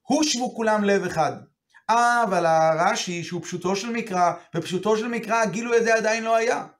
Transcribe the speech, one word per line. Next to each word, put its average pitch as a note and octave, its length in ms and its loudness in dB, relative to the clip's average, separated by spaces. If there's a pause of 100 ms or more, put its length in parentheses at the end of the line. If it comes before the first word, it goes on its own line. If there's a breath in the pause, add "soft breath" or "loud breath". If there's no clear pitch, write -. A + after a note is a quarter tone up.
"הושבו C4 520 0
כולם G#3+ 300 0
לב G3 200 2
אחד". E3 280 -2 (560 soft breath)
אבל A3+ 580 2
הרש"י, E3 800 2
שהוא E3+ 180 -8
פשוטו F3+ 340 -4
של A#3 140 -6
מקרא, F#3 420 0 (220 loud breath)
בפשוטו F#3 420 0
של A3 120 -4
מקרא A#3 280 -4
הגילוי A3+ 400 0
הזה A3+ 180 4
עדיין A3+ 300 0
לא A3+ 120 2
היה. A3+ 280 0 (160)